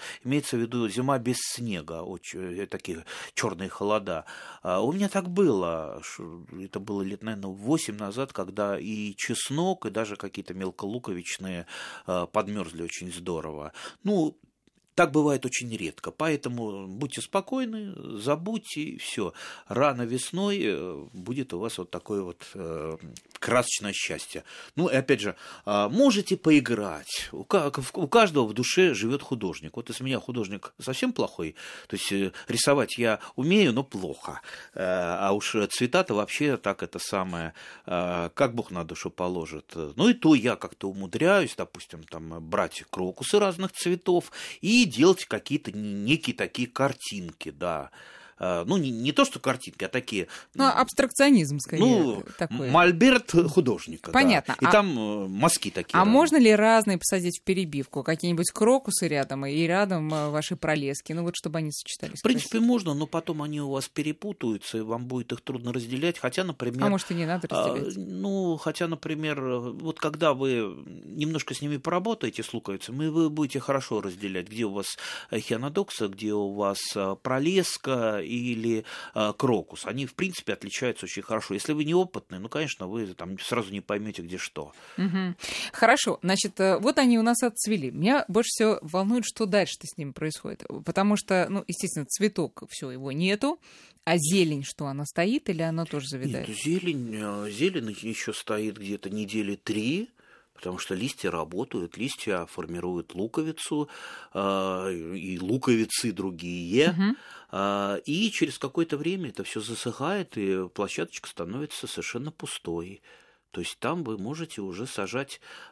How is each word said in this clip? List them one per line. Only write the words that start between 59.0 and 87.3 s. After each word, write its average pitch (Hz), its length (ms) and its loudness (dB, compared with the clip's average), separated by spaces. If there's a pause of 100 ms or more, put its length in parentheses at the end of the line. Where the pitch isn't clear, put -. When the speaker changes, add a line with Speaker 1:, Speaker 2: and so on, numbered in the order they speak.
Speaker 2:
рядом 139 380 0
и 143 100 -2 (120)
рядом, 175 460 2
э, 151 160 0
ваши 151 280 -2
пролески? 151 560 -2
Ну, 170 100 -2
вот 175 140 -2
чтобы 165 220 -4
они 151 120 -2
сочетались - 480 -10
Speaker 1:
В - 40 0
принципе, 240 340 2
Speaker 2:
красиво. 226 100 6
Speaker 1:
можно, 202 280 2
но 147 120 0
потом 160 360 -2
они 147 180 -4
у 143 80 -4
вас 135 180 -2
перепутаются, 147 920 -2
и - 20 0
вам 117 240 -4
будет 127 260 -4
их 123 100 -4
трудно 123 300 -6
разделять. 131 480 -2
Хотя, 127 240 0
например, 127 420 -2
Speaker 2:
А 208 40 4
может, 190 220 0
и 170 40 0
не 170 100 0
надо 175 260 -2
Speaker 1:
а, 80 180 2
Speaker 2:
разделять? - 260 -2
Speaker 1:
ну, 190 640 -2
хотя, 160 300 -2
например, 151 560 -4
э, 127 160 0 (120)
вот 160 280 -6
когда 156 340 4
вы 117 500 0 (220)
немножко 147 480 -2
с - 80 -8
ними 147 160 -2
поработаете, 175 640 -2
с - 100 -10
луковицами, 117 540 -4
вы 156 220 4
будете 147 300 0
хорошо 127 420 0
разделять, 95 480 -4
где 110 160 -2
у 98 80 -2
вас, 98 240 -6 (320)
э, 110 100 -2
хианодокса, 127 680 -2
где 104 260 -4
у 101 200 0
вас, 101 260 0 (160)
э, 98 260 0
пролеска 131 1000 0
или, 113 640 -2 (280)
э, 107 240 0
крокус. 117 480 0
Они, 127 220 -4
в - 80 -18
принципе, 180 380 -4
отличаются 104 520 -4
очень - 160 -8
хорошо. 110 320 -4
Если 151 200 -2
вы 151 100 0
неопытный, 160 560 0
ну, 107 100 -10
конечно, 143 380 -4
вы 110 260 -4
там 92 260 -10
сразу 110 320 -2
не 101 100 -6
поймете, 104 420 -4
где 87 140 -8
что. 73 340 -10 (260)
Speaker 2:
Мгм. 185 380 -2 (380)
Хорошо. 226 500 4
Значит, 190 360 0
э, 190 200 6
вот 247 180 4
они 247 220 8
у - 40 6
нас 240 200 4